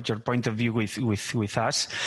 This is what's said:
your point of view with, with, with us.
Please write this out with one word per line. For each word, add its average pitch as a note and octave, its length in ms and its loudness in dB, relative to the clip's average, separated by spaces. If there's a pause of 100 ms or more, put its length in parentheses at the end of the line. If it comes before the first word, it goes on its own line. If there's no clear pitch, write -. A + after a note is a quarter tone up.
your A2 140 0
point A#2+ 260 0
of A#2 80 0
view A2+ 180 2
with, G#2+ 280 0
with, A2 340 0
with G#2+ 240 0
us. A#2+ 300 2 (200)